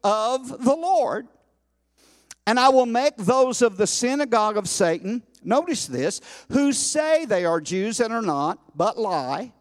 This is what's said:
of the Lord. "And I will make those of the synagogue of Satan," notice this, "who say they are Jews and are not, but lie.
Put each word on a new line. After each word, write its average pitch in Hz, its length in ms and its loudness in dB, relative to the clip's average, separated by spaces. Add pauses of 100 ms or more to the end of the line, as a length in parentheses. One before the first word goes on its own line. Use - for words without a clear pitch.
of 247 600 -2
the 269 120 4
Lord. 311 520 -2 (1200)
"And 233 120 2
I 262 100 6
will 262 160 6
make 240 320 0
those 247 440 2
of 214 160 2
the 202 100 2
synagogue 233 720 0
of 196 120 -4
Satan," 180 540 -2 (200)
notice 277 440 0
this, 135 340 -4 (280)
"who 285 220 2
say 311 540 0
they 185 200 0
are 165 140 2
Jews 190 400 -4
and 226 140 0
are 233 80 -2
not, 156 560 -4
but 180 200 0
lie. 180 640 -4